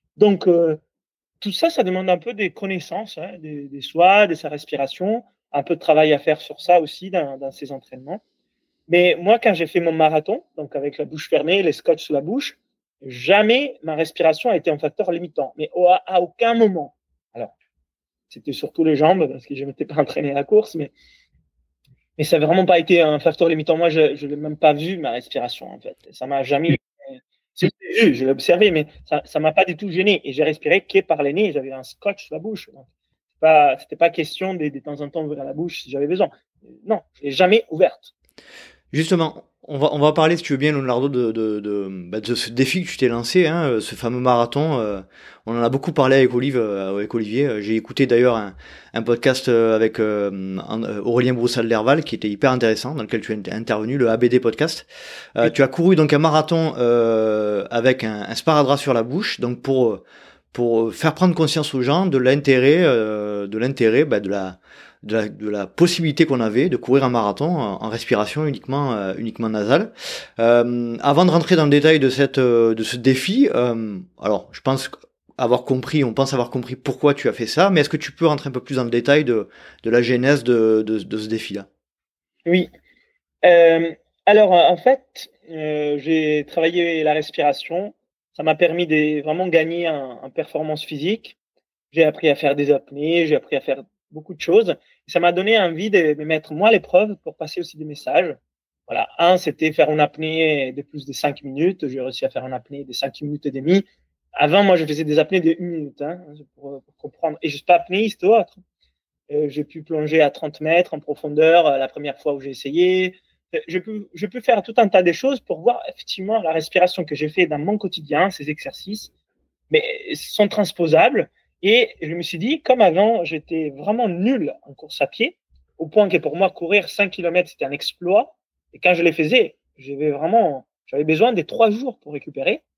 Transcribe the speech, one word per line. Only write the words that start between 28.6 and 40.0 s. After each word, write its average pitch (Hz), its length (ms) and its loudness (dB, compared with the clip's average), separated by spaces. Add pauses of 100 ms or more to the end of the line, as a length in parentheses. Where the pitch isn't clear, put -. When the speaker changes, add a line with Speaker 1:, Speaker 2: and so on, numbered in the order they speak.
Speaker 1:
mais 156 160 -2 (200)
ça, - 180 -2
ça - 140 -6
m'a 156 140 0
pas 190 120 2
du 175 120 -4
tout 202 140 -10
gêné. 185 340 0
Et 139 80 -8
j'ai 139 120 0
respiré 156 380 0
que - 180 0
par 156 220 -4
les 143 100 -2
nez, 190 200 -2
j'avais 135 200 -6
un 131 120 -14
scotch - 420 -8
sous - 80 -12
la 156 60 -10
bouche. 202 320 -12
Donc, 131 140 -20 (480)
c'est - 60 -20
pas, 151 380 6
c'était - 180 -16
pas 170 140 4
question 180 440 -6
de, 156 140 -4
de 143 100 -8
temps 147 220 -12
en 143 80 -10
temps 160 160 -8
ouvrir 143 200 -10
la 135 80 -12
bouche 160 300 -8
si 127 80 -20
j'avais 139 160 -2
besoin. 185 240 -2 (540)
Non, 202 160 -2 (140)
je - 100 -18
l'ai 143 60 -4
jamais 185 400 2
ouverte. - 440 -2 (760)
Speaker 2:
Justement, 165 540 -2 (200)
on 147 120 -10
va, 139 160 0
on 151 60 -4
va 147 140 4